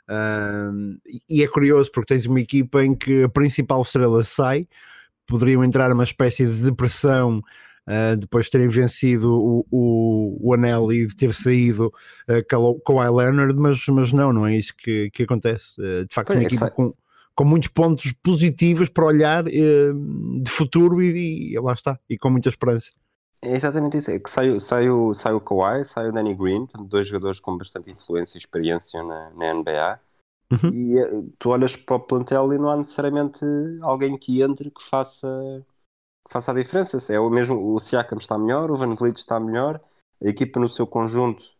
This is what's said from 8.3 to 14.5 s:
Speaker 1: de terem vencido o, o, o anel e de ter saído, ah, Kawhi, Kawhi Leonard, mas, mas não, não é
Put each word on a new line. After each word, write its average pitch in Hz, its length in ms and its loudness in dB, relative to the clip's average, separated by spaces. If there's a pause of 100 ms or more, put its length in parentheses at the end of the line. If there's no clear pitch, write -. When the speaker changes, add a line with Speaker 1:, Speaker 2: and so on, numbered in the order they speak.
Speaker 1:
de - 60 -10
terem 123 160 4
vencido 120 640 2
o, 117 380 2
o, 113 800 0
o 123 40 4
anel 117 380 2
e 117 160 0
de 101 80 -10
ter 120 180 0
saído, 123 580 2 (360)
ah, 117 200 0
Kawhi, 120 380 2
Kawhi 127 240 2
Leonard, 135 460 2
mas, 143 320 0
mas 131 260 2
não, 139 180 4
não 110 140 2
é 110 100 2